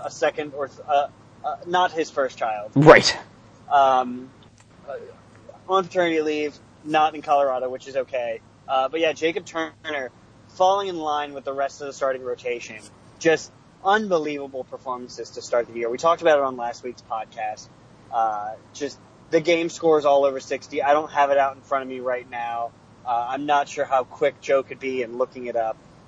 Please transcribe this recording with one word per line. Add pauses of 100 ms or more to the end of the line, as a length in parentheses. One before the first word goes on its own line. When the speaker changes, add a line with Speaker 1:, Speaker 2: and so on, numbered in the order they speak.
Speaker 1:
a
second
or,
th-,
uh, (360)
uh, (100)
not
his
first
child.
Speaker 2:
Right. (520)
Speaker 1:
Um, (580)
uh, (720)
on
paternity
leave, (260)
not
in
Colorado,
which
is
okay. (280)
Uh,
but
yeah,
Jacob
Turner (380)
falling
in
line
with
the
rest
of
the
starting
rotation. (420)
Just (340)
unbelievable
performances
to
start
the
year.
We
talked
about
it
on
last
week's
podcast. (440)
Uh, (200)
just (320)
the
game
scores
all
over
sixty.
I
don't
have
it
out
in
front
of
me
right
now. (340)
Uh,
I'm
not
sure
how
quick
Joe
could
be
in
looking
it
up, (320)